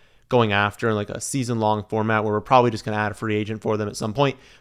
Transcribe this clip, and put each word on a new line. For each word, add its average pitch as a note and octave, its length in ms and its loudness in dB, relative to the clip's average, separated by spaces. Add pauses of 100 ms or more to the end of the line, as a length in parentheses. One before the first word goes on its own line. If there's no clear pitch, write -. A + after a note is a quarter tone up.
(280)
going A#2 240 4
after G#2 380 2
in, A2 60 0
like, G#2 140 -4
a - 120 -10
season-long A2 640 -2
format A2 400 0
where G#2+ 80 -2
we're G#2+ 80 0
probably B2 280 4
just A2 140 -6
gonna G#2+ 140 -4
add G#2 160 -2
a - 20 -16
free A2 180 -4
agent G#2+ 280 -4
for G#2+ 160 -2
them G#2 100 -2
at - 80 -8
some G#2+ 180 -6
point. C#3 220 2 (260)